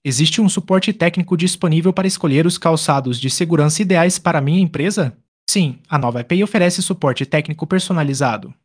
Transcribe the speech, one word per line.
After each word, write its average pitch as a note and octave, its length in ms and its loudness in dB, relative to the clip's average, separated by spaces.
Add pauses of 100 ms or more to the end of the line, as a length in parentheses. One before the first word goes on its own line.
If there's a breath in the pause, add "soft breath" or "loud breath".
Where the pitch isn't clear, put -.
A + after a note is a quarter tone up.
Existe C#3+ 380 0
um G#3+ 80 4
suporte F#3+ 460 0
técnico F3 420 0
disponível E3+ 560 0
para F#3+ 160 -2
escolher D#3+ 400 0
os E3 100 -2
calçados C#3 600 0
de C3 100 -4
segurança D#3+ 520 0
ideais F3+ 360 2
para E3 220 0
minha D3+ 220 2
empresa? E3 520 -2 (340)
Sim, D#3 320 0 (100)
a D3+ 80 -2
Nova A#2+ 240 -2
E - 20 -8
P F3 140 -2
I G3 60 2
oferece F3+ 380 0
suporte C#3 440 -2
técnico D#3 420 -4
personalizado. C#3 880 -2 (120)